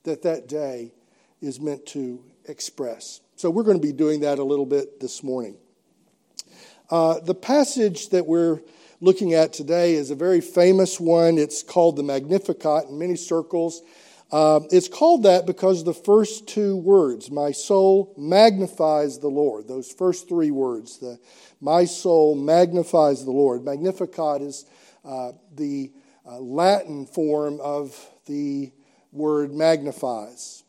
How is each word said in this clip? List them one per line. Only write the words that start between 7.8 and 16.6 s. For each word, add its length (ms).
that 180
we're 340
looking 340
at 180
today 420
is 160
a 60
very 240
famous 580
one. 400
It's 240
called 320
the 80
Magnificat 840
in 100
many 160
circles. 680
Uh, 260
it's 160
called 340
that 240
because 380
the 100
first 540
two 280